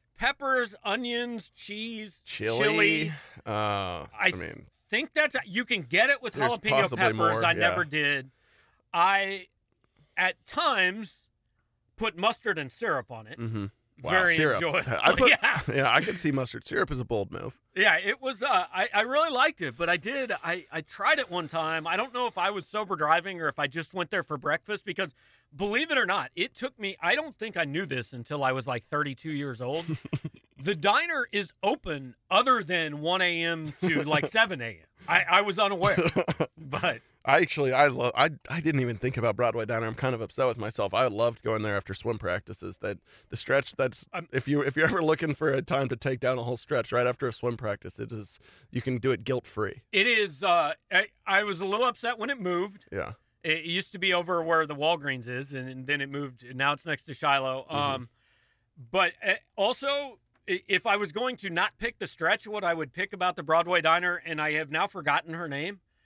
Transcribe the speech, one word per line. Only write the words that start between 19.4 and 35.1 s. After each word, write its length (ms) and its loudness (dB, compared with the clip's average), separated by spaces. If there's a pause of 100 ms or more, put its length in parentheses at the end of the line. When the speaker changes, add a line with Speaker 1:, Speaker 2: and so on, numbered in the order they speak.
Speaker 1:
it, 160 -4
but 100 -2
I 100 2
did, 340 -4 (120)
I, 280 -4
I 100 -6
tried 380 0
it 100 -4
one 180 -4
time. 400 -2
I 80 0
don't 180 -2
know 140 -2
if 100 -8
I 120 2
was 160 -4
sober 300 -4
driving 440 2
or 80 -2
if 120 -2
I 80 2
just 260 -8
went 160 -2
there 140 -2
for 140 -8
breakfast 460 -2
because, 300 -4 (420)
believe 360 0
it 80 4
or 80 2
not, 280 0
it 200 -2
took 240 -6
me, 220 -6
I 120 2
don't 240 -2
think 180 -8
I 100 0
knew 200 -4
this 280 -6
until 300 -6
I 80 4
was, 160 -2
like, 160 -2
thirty-two 480 -4
years 300 -6
old. 300 -4
Speaker 2:
<laughs> 40 -2 (680)
Speaker 1:
The 120 0
diner 580 2
is 180 -2 (100)
open 540 -2 (160)
other 320 4
than 380 -2
one 200 2
A 220 2
M 380 -2
to, 220 2
like, 240 2
Speaker 2:
<laughs> 0 -
Speaker 1:
seven 340 0
A 80 -6
M. 60 -12 (340)
I, 200 4